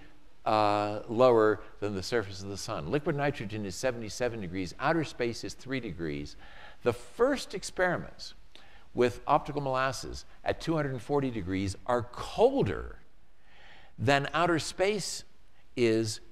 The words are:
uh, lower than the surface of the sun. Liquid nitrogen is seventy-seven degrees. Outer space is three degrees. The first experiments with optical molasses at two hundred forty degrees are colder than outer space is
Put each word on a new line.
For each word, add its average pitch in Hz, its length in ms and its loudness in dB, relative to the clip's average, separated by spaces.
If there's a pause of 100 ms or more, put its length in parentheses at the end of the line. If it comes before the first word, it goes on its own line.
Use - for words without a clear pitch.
(460)
uh, 104 540 4 (100)
lower 113 520 8 (180)
than 101 160 -2
the 92 80 -2
surface 98 400 -2
of 101 60 -6
the 98 80 -6
sun. 87 340 -4
Liquid 151 240 0
nitrogen 117 500 -2
is 95 100 -6
seventy-seven 117 640 -2
degrees. 92 400 -4
Outer 160 240 2
space 120 400 -4
is 101 120 -8
three 131 240 -6
degrees. 80 560 -6 (480)
The 120 100 4
first - 640 0
experiments - 800 -2 (580)
with 120 320 4
optical 147 360 2
molasses 131 640 -2 (180)
at - 180 0
two 160 140 0
hundred 135 260 0
forty 139 300 2
degrees 95 440 0 (120)
are 123 160 4
colder 156 920 2 (1000)
than 139 360 4
outer 170 260 4
space - 640 0 (520)
is 113 440 4 (120)